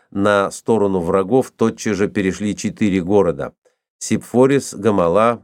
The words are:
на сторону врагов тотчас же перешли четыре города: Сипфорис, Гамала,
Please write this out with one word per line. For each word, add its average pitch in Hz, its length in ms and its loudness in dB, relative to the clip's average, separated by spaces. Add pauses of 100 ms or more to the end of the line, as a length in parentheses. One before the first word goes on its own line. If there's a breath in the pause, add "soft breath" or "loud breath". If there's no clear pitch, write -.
на 98 420 2
сторону 101 500 0
врагов 95 500 0
тотчас 113 460 -2
же 101 100 0
перешли 95 480 -4
четыре 95 460 -2
города: 82 520 0 (460)
Сипфорис, 127 760 0
Гамала, 98 720 0